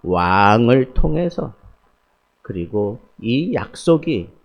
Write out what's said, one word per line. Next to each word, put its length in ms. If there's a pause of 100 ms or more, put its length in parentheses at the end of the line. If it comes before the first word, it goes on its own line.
왕을 880
통해서, 600 (880)
그리고 580 (220)
이 320
약속이 760 (160)